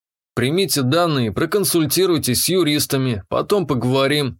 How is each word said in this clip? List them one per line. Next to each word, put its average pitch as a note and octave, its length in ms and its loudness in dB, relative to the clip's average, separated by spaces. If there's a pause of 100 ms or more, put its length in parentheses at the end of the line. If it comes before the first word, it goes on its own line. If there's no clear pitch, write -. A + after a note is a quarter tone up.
(340)
Примите D3 480 -2
данные, C3+ 520 0
проконсультируйтесь E3 1080 0
с - 60 -2
юристами, C#3 760 0
потом D#3 400 0
поговорим. C3+ 720 0